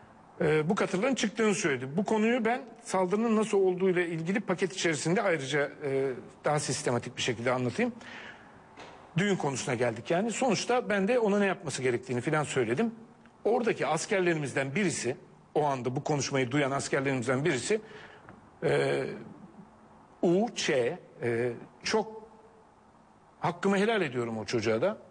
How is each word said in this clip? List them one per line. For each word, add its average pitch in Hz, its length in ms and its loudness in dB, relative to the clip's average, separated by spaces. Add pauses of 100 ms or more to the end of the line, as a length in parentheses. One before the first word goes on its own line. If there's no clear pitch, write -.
(400)
E, 156 280 2
bu 208 60 0
katırların 208 400 0
çıktığını 214 400 0
söyledi. 131 420 -2
Bu 202 80 0
konuyu 220 400 2
ben 247 180 0 (220)
saldırının 208 520 2
nasıl 214 220 2
olduğuyla 180 440 4
ilgili 170 380 -2
paket 185 320 -2
içerisinde 165 500 0
ayrıca, 143 480 0 (140)
e, 135 260 0 (340)
daha 151 160 2
sistematik 123 560 -2
bir - 60 -4
şekilde 117 300 0
anlatayım. 127 400 0 (1200)
Düğün 196 200 2
konusuna 135 380 -2
geldik 117 360 -2
yani. 190 200 2
Sonuçta 240 580 0
ben 196 200 2
de 247 100 4
ona 208 200 4
ne 202 80 4
yapması 165 360 -4
gerektiğini 123 380 0
falan 151 240 0
söyledim. 135 500 0 (500)
Oradaki 226 420 2
askerlerimizden 151 880 0
birisi, 147 420 0 (380)
o 151 100 2
anda 127 320 0
bu 147 80 -4
konuşmayı 135 460 0
duyan 139 200 2
askerlerimizden 135 720 0
birisi... 170 360 0 (840)
e, 139 400 2 (1160)
U 196 320 4
Ç, - 160 -2
e, 135 260 2 (840)
çok 214 400 -2 (1160)
hakkımı 170 360 0
helal 208 260 2
ediyorum 120 360 -2
o 107 60 -6
çocuğa 113 380 0
da. 208 160 0 (120)